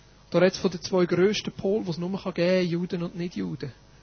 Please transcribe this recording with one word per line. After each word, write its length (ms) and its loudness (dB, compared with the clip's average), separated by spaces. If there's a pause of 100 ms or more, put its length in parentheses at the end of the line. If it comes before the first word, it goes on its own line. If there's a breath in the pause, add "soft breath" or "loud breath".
(320 soft breath)
Da 80 4
redet 180 4
von 120 0
den 120 -10
zwei 240 2
grössten 480 2
Polen, 320 -2
die 60 -4
es 60 -6
nur 140 -6
geben 220 -6
kann, 340 2
Juden 360 -2
und 120 -8
Nichtjuden. 560 -6 (320 soft breath)